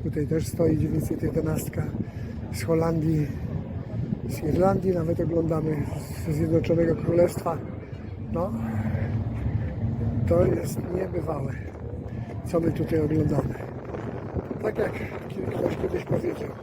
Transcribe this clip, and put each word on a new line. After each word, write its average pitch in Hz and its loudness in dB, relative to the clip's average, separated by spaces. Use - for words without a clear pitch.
tutaj 151 0
też 156 2
stoi 160 4
dziewięćset 151 2
jedenastka, 156 0
z - -4
Holandii, 160 4
z - -4
Irlandii 185 4
nawet 165 2
oglądamy, 156 2
ze 160 0
Zjednoczonego 165 4
Królestwa. 170 4
No, 180 0
to 170 6
jest - -2
niebywałe, 160 -4
co 170 0
my 165 2
tutaj 160 2
oglądamy. 147 2
Tak 214 0
jak 208 0
ktoś - 2
kiedyś - -2
powiedział - -2